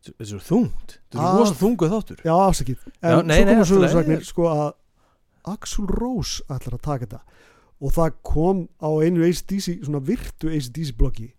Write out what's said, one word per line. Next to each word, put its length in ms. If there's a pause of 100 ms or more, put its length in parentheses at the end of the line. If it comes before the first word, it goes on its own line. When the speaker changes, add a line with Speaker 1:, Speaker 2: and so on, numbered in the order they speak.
Speaker 1:
Þetta 160
er 80
svo 160
þungt. 540 (120)
Þetta 60
er 80
Speaker 2:
Að 160
Speaker 1:
rosa 160
þungur 380
þáttur. 300
Speaker 2:
Já, 120
afsakið. 440 (120)
Speaker 1:
Já, 280
Speaker 2:
En 80
Speaker 1:
nei, 100
Speaker 2:
svo 80
Speaker 1:
nei, 80
Speaker 2:
komu 60
Speaker 1:
allt 120
í 80
lagi. 140
Speaker 2:
sögusagnir, 320
sko, 260
að 220 (720)
Axl 420
Rose 640
ætlar 260
að 60
taka 240
þetta. 160 (600)
Og 100
það 200 (120)
kom 360 (200)
á 100 (100)
einu 240
A 100
C 140
D 120
C, 200
svona 240
virtu 460
A 100
C 100
D 140
C 80
bloggi 480